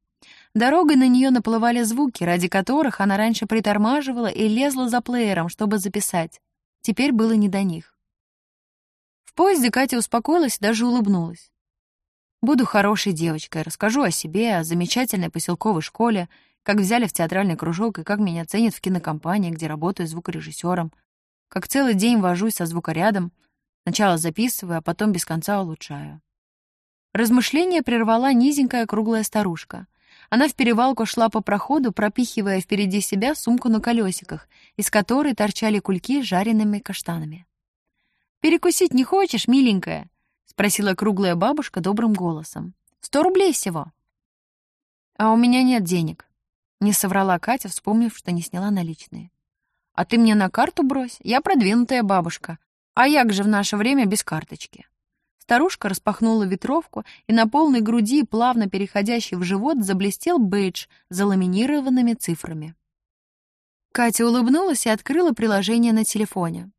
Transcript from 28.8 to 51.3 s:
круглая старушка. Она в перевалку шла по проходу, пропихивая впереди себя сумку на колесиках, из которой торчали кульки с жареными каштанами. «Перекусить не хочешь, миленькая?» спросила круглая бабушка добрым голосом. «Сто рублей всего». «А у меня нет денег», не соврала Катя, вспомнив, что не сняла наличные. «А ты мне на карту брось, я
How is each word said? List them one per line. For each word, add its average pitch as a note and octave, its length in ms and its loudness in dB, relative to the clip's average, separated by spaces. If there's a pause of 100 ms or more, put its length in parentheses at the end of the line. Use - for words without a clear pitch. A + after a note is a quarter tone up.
круглая A3 380 0
старушка. F#3+ 640 -4 (420)
Она C4+ 180 4
в - 60 -4
перевалку A#3 540 2
шла A3+ 220 2
по G#3+ 120 -4
проходу, A#3 500 0
пропихивая G3+ 720 -2
впереди G3+ 400 0
себя A3 320 -2
сумку B3 340 0
на A3 140 2
колесиках, G3+ 680 -2 (280)
из - 160 -6
которой C4 420 2
торчали G#3+ 460 0
кульки G#3+ 420 -2
с A#3 40 -4
жареными G#3 520 0
каштанами. E3+ 720 -10 (920)
«Перекусить E4 520 2
не B3+ 100 4
хочешь, F#4 440 0
миленькая?» G#3 600 2 (500)
спросила G3 380 0
круглая G3 400 0
бабушка A3+ 460 -2
добрым G#3+ 320 0
голосом. E3 600 -6 (260)
«Сто - 220 0
рублей F#4 320 4
всего». E3 380 -6 (1200)
«А A3 160 2
у A3+ 60 4
меня A#3+ 240 4
нет B3+ 220 2
денег», E3 440 -4 (520)
не G3+ 140 2
соврала F#3+ 440 0
Катя, A3+ 320 -4
вспомнив, A3 480 -2
что - 140 -8
не E3+ 100 -2
сняла F#3 300 -6
наличные. E3+ 580 -8 (640)
«А - 100 -2
ты - 140 0
мне A3+ 160 6
на G3 160 2
карту - 320 0
брось, C4 400 -2
я B3+ 200 0